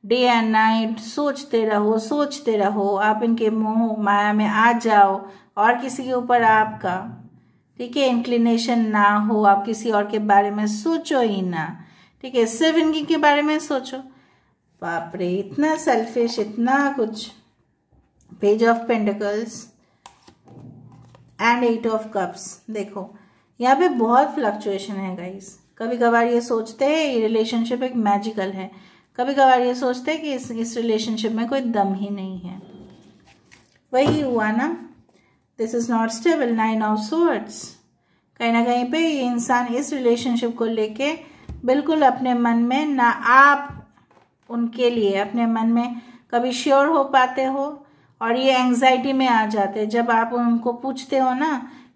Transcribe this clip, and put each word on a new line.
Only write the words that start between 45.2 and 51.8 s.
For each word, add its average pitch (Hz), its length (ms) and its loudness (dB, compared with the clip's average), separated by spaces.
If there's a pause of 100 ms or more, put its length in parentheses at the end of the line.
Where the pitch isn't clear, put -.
मन 226 260 2
में 240 280 -2 (300)
कभी 247 220 0
श्योर 277 340 2
हो 302 180 2
पाते 262 400 2
हो 277 420 -6 (340)
और 233 160 0
ये 262 180 2
anxiety 254 580 2
में 262 160 2
आ 220 180 2
जाते 214 340 -2
हैं। 214 80 -2
जब 233 220 0
आप 226 240 2
उनको 240 380 0
पूछते 269 460 -4
हो 254 160 2
ना 262 360 -4 (260)